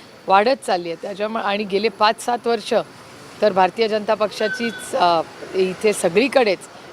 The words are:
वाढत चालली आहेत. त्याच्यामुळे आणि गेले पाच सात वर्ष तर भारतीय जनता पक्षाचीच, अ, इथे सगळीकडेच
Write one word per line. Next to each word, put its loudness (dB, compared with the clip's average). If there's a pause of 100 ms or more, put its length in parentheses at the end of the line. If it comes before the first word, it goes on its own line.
(260)
वाढत 4
चालली -2
आहेत. -8
त्याच्यामुळे -6
आणि -2
गेले -2
पाच 0
सात -2
वर्ष -2 (680)
तर 4
भारतीय 2
जनता 0
पक्षाचीच, -4
अ, 2 (320)
इथे 0
सगळीकडेच 2 (340)